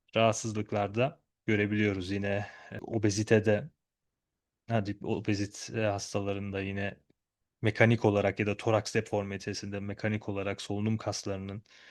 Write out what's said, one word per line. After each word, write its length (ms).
rahatsızlıklarda 1040
görebiliyoruz. 640
Yine, 360
e, 80
obezitede, 840
hadi 340
obezite 760
hastalarında 800
yine 360
mekanik 420
olarak 360
ya 60
da 100
toraks 380
deformitesinde 840
mekanik 480
olarak 340
solunum 340
kaslarının 680